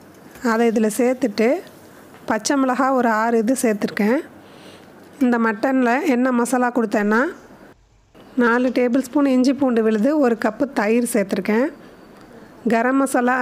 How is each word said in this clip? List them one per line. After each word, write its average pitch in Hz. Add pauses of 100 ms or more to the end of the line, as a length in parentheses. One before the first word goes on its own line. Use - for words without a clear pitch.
(520)
அதை 226
இதில் 214
சேர்த்துட்டு, 247 (800)
பச்சை 226
மிளகா 262 (100)
ஒரு 233 (120)
ஆறு 233
இது 247
சேர்த்துருக்கேன். 214 (1040)
இந்த 240
மட்டனில் 247 (100)
என்ன 254
மசாலா 247
கொடுத்தேன்னா, 214 (1200)
நாலு 240
டேபிள் 254
ஸ்பூன் 285
இஞ்சி 254
பூண்டு 247
விழுது, 220 (140)
ஒரு 233 (100)
கப்பு 220 (160)
தயிர் 233
சேர்த்துருக்கேன். 208 (1040)
கரம் 247
மசாலா 254